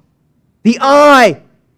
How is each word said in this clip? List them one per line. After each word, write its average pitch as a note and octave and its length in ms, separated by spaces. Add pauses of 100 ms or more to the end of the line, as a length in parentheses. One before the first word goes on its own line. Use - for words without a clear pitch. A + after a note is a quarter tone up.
(640)
the A#3 160
"I," C4+ 640 (360)